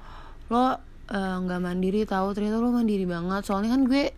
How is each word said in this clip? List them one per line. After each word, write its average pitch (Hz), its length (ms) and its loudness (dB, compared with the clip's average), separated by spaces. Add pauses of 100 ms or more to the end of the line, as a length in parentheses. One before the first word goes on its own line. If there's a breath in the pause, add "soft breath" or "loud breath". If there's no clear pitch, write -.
(480 loud breath)
lo, 254 320 2 (320)
eh, 190 320 0
nggak 180 160 -2
mandiri 185 480 0
tahu, 196 240 0
ternyata 208 240 0
lo 240 160 2
mandiri 208 320 2
banget. 180 400 -2
Soalnya 214 320 2
kan 269 80 6
gue 269 340 2